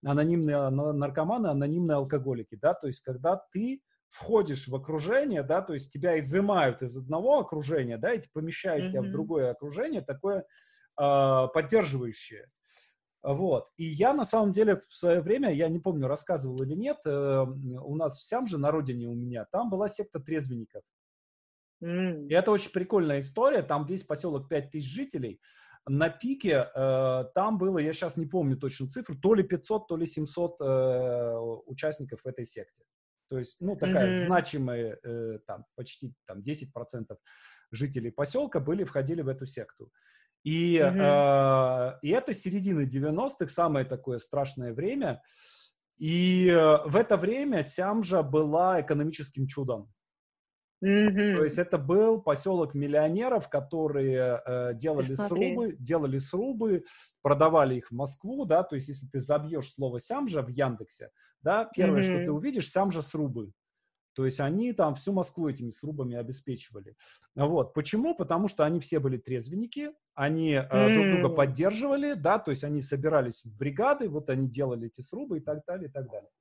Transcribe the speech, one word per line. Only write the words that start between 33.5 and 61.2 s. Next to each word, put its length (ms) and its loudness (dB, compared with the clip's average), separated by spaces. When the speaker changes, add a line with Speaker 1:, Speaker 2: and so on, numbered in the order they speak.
Speaker 1:
ну, 140 -4
такая 340 2
Speaker 2:
Мгм. 0 -
Speaker 1:
значимая, 920 -2
э, 420 -8
там, 200 -14
почти, 380 -14
там, 160 -14
десять 320 -10
процентов 460 -12
жителей 400 -4
поселка 480 -2
были, 240 -2
входили 380 -2
в 60 -4
эту 180 -6
секту. 460 -14
И, 360 2
Speaker 2:
Мгм. 460 6
Speaker 1:
э, 540 4
и 80 -2
это 220 0
середина 520 -2
девяностых, 680 -2
самое 340 2
такое 340 -6
страшное 540 -6
время. 480 -4
И, 500 4
э, 380 8
в 100 0
это 200 4
время 460 0
Сямжа 600 0
была 580 2
экономическим 640 -2
чудом. 460 -6
Speaker 2:
Мгм. 540 4
Speaker 1:
То 80 4
есть 140 0
это 200 0
был 440 4
поселок 540 0
миллионеров, 760 2
которые, 960 0
э, 280 -2
делали 420 -2
Speaker 2:
Ты 0 -
смотри. 500 0
Speaker 1:
срубы, 120 -4
делали 400 0
срубы, 680 -2
продавали 540 6
их 160 -8
в 40 -10
Москву, 500 -6
да, 180 4
то 120 -6
есть 120 -6
если 200 -12
ты 120 -6
забьешь 520 -4
слово 280 -4
"Сямжа" 420 -4
в 60 -6
Яндексе, 640 -4